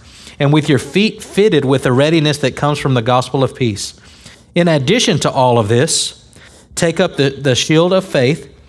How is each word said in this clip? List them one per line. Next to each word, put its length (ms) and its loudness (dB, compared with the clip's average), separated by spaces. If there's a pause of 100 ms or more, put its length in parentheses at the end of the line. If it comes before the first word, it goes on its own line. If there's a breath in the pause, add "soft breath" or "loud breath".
(400 loud breath)
and 140 2
with 160 2
your 80 4
feet 460 -2
fitted 420 2
with 160 0
the 100 0
readiness 460 2
that 180 -4
comes 220 -2
from 160 -2
the 80 0
gospel 420 0
of 120 -2
peace. 400 -4 (600 loud breath)
In 120 2
addition 520 0
to 100 0
all 300 2
of 80 0
this, 580 -2 (480 loud breath)
take 260 -2
up 160 -2
the, 140 0
the 240 -2
shield 400 2
of 100 2
faith 480 -2 (180 soft breath)